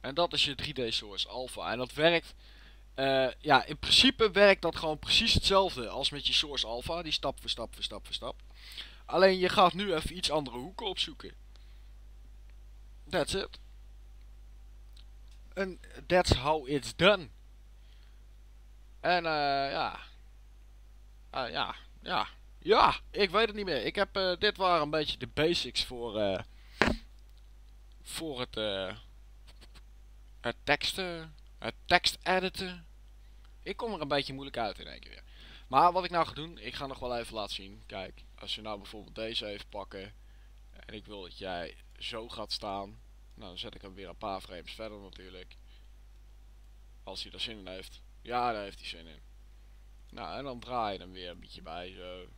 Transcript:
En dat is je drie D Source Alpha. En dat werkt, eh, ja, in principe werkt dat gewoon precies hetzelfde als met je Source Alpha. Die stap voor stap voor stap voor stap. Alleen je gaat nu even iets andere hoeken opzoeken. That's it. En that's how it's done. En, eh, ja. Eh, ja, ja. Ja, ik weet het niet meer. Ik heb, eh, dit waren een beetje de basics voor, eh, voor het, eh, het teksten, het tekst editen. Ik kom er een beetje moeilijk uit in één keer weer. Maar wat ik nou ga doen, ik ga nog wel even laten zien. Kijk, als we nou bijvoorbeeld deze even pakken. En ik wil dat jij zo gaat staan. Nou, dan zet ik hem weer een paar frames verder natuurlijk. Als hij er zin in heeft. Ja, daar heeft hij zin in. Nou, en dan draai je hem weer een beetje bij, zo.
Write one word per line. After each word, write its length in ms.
En 140
dat 180
is 120
je 100
drie 340
D 40
Source 340
Alpha. 440
En 60
dat 160
werkt, 400
eh, 460
ja, 260
in 120
principe 540
werkt 300
dat 140
gewoon 240
precies 340
hetzelfde 560
als 200
met 180
je 60
Source 340
Alpha. 340
Die 100
stap 300
voor 80
stap 240
voor 100
stap 220
voor 80
stap. 280
Alleen 320
je 120
gaat 240
nu 200
even 240
iets 140
andere 260
hoeken 280
opzoeken. 480
That's 240
it. 260
En 260
that's 260
how 340
it's 280
done. 340
En, 260
eh, 460
ja. 280
Eh, 220
ja, 240
ja. 260
Ja, 400
ik 180
weet 180
het 80
niet 100
meer. 200
Ik 100
heb, 200
eh, 240
dit 180
waren 240
een 80
beetje 280
de 100
basics 580
voor, 340
eh, 240
voor 380
het, 180
eh, 400
het 220
teksten, 720
het 180
tekst 380
editen. 640
Ik 160
kom 160
er 80
een 60
beetje 260
moeilijk 240
uit 220
in 80
één 120
keer 120
weer. 120
Maar 240
wat 120
ik 80
nou 160
ga 60
doen, 240
ik 160
ga 140
nog 120
wel 180
even 160
laten 220
zien. 300
Kijk, 380
als 200
we 60
nou 160
bijvoorbeeld 380
deze 300
even 240
pakken. 440
En 240
ik 120
wil 160
dat 160
jij 400
zo 320
gaat 220
staan. 480
Nou, 160
dan 80
zet 180
ik 60
hem 120
weer 160
een 80
paar 240
frames 320
verder 260
natuurlijk. 560
Als 200
hij 80
er 80
zin 180
in 100
heeft. 340
Ja, 300
daar 120
heeft 160
hij 80
zin 200
in. 140
Nou, 280
en 60
dan 160
draai 340
je 60
hem 120
weer 180
een 100
beetje 220
bij, 320
zo. 340